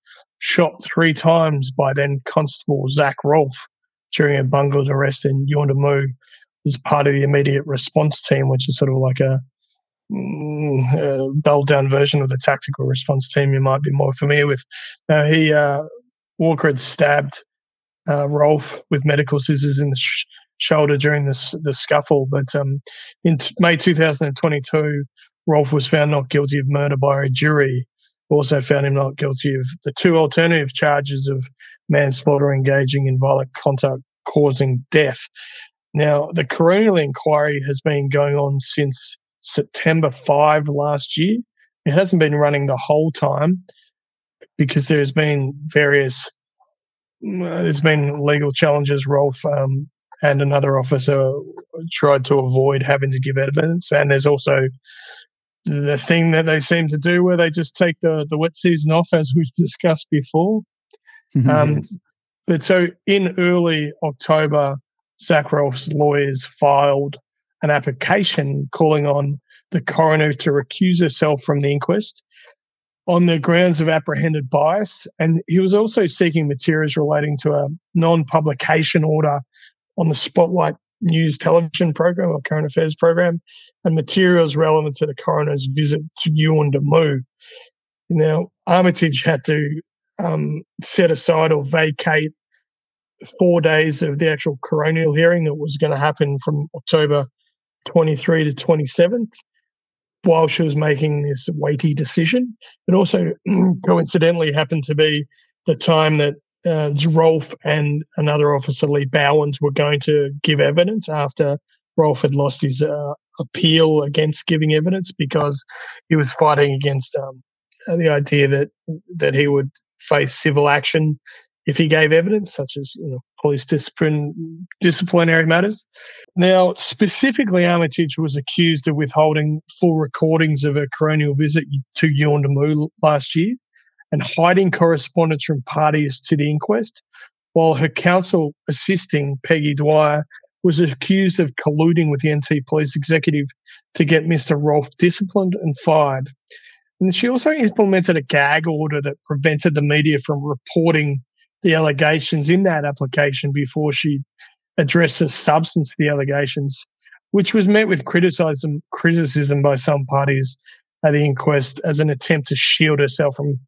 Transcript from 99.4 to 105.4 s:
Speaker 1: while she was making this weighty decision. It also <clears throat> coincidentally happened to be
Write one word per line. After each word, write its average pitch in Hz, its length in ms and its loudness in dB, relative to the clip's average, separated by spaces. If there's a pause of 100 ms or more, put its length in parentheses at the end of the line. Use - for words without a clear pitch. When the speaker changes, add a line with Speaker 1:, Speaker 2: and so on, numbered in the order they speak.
Speaker 1:
while 160 240 4
she - 140 -2
was 147 140 0
making 147 460 0
this 143 320 -6
weighty 147 400 -2
decision. 175 640 -2 (320)
It 185 60 2
also 180 380 0 (140)
<clears throat> 185 400 0
coincidentally 165 640 0
happened 147 320 -2
to 156 100 -4
be 151 300 0 (420)